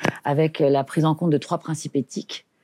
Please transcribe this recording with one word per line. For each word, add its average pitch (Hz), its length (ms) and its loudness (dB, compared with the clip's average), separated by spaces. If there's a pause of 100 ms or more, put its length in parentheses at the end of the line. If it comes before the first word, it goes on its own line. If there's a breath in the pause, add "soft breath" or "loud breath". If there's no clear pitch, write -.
(240 loud breath)
avec, 156 380 2
euh, 139 80 4
la 139 160 2
prise 160 180 0
en 156 120 4
compte 170 160 0
de 147 60 4
trois 165 200 -4
principes 156 400 -6
éthiques - 480 -8 (180)